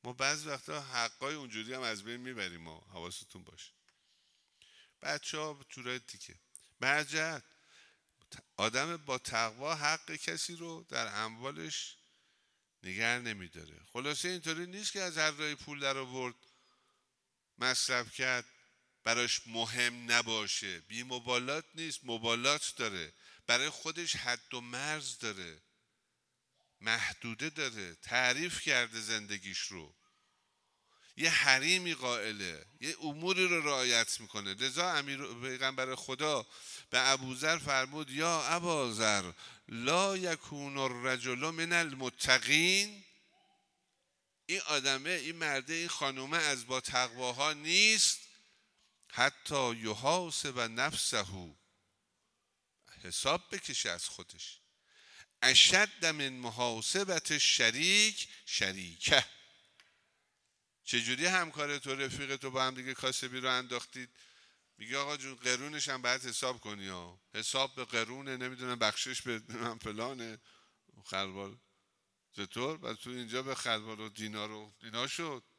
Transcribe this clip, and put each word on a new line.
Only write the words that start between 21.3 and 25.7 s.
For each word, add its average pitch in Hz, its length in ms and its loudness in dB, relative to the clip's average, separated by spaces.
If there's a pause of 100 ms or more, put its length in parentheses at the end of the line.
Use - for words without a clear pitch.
نیست، 160 280 -8
مبالات 120 720 2
داره. 95 360 -4 (340)
برای 123 220 4
خودش 160 480 -4
حد 120 380 -4
و 123 60 -4
مرز 131 580 -6
داره، 92 440 -8 (1160)